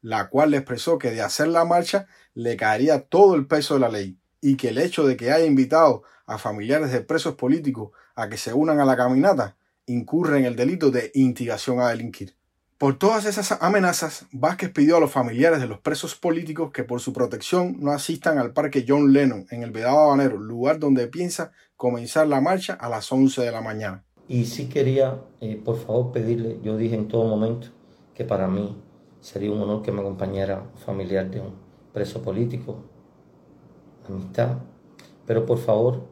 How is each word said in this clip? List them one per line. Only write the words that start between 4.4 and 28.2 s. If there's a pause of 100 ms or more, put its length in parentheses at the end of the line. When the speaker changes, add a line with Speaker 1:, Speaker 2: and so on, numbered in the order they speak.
Speaker 1:
y
que
el
hecho
de
que
haya
invitado (220)
a
familiares
de
presos
políticos (240)
a
que
se
unan
a
la
caminata (260)
incurre
en
el
delito
de
instigación
a
delinquir. (440)
Por
todas
esas
amenazas,
Vázquez
pidió
a
los
familiares
de
los
presos
políticos
que
por
su
protección
no
asistan
al
Parque
John
Lennon
en
el
Vedado
Habanero,
lugar
donde
piensa (240)
comenzar
la
marcha
a
las
once
de
la
mañana. (240)
Speaker 2:
Y
sí
quería, (220)
eh,
por
favor,
pedirle,
yo
dije
en
todo
momento (460)
que